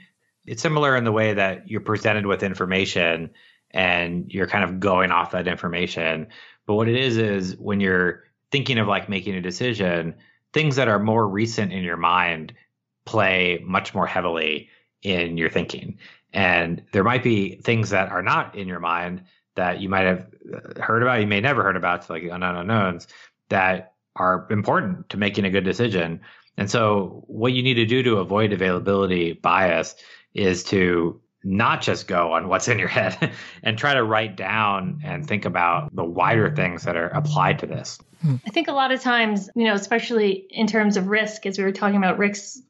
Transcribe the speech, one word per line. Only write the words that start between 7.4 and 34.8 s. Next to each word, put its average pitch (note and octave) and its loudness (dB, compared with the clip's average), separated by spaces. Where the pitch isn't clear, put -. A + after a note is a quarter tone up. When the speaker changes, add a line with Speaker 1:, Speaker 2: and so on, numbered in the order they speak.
Speaker 1:
when G2+ -2
you're F2+ 2
thinking B2+ 0
of, G#2 2
like, F#2+ 0
making G2 -4
a F#2 -4
decision, F2+ -2
things D3+ 2
that C3 4
are G#2 4
more A2 2
recent G#2 -2
in F#2 -6
your E2+ -2
mind E2+ 0
play F#2 2
much F#2+ -2
more F2+ 0
heavily E2 -2
in E2+ -2
your D#2+ 0
thinking. - -4
And F2 0
there G2 4
might B2 2
be G2+ 0
things A2 0
that F#2+ 2
are F#2 -4
not C3+ -2
in G2 -10
your F2+ -6
mind F2 -4
that F2+ -2
you F#2 -6
might F#2+ 2
have, F#2 0
uh, - -12
heard A2+ 2
about, B2 2
you G#2 2
may G2+ 2
never A#2+ 2
heard G2 2
about, F2 -2
like E2 -8
unknown F2+ -4
unknowns, F#2 0
that F#2 0
are F#2 0
important G#2+ -2
to G2+ -10
making G2+ 0
a F#2+ 0
good F#2+ 0
decision. F2+ -2
And G2 -4
so G#2 0
what A#2+ 0
you B2 0
need B2+ 4
to A#2 4
do B2 2
to A#2 2
avoid G2+ 2
availability F#2 0
bias E2+ 2
is F#2 0
to F2 2
not A#2 0
just F2+ -2
go E2+ 0
on E2 0
what's F#2 0
in A2+ 2
your F2+ 0
head A2 0
<laughs> - -18
and A2 0
try C#3+ 0
to B2+ 2
write A2 0
down G2 0